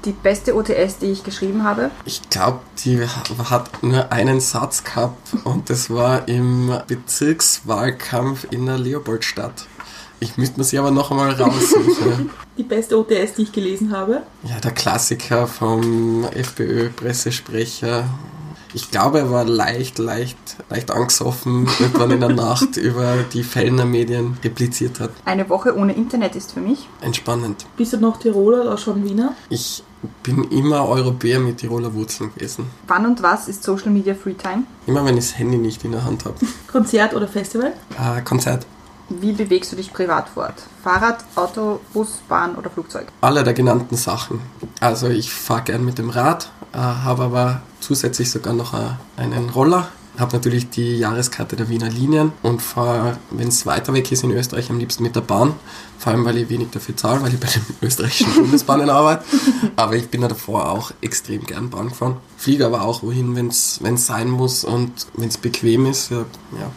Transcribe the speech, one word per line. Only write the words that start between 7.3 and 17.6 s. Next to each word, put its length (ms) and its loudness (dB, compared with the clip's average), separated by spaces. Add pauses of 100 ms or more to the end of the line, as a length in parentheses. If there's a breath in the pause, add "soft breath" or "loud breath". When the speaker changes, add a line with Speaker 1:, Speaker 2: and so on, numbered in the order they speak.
Speaker 2:
in 160 -2
der 120 -2
Leopoldstadt. 880 -4 (540 loud breath)
Ich 160 -6
müsste 220 0
mir 60 0
sie 140 0
aber 140 2
noch 180 2
einmal 220 2
raussuchen. 1000 4 (120)
Speaker 3:
<laughs> 160 -16
Die 40 -4
beste 360 0
O 40 4
T 140 2
S, 180 0
die 80 0
ich 100 0
gelesen 440 -2
habe? 260 -2 (220)
Speaker 2:
Ja, 160 -6
der 120 -2
Klassiker 760 0
vom 760 2
F 300 -4
P 100 -2
Ö-Pressesprecher. 1400 -2 (680 loud breath)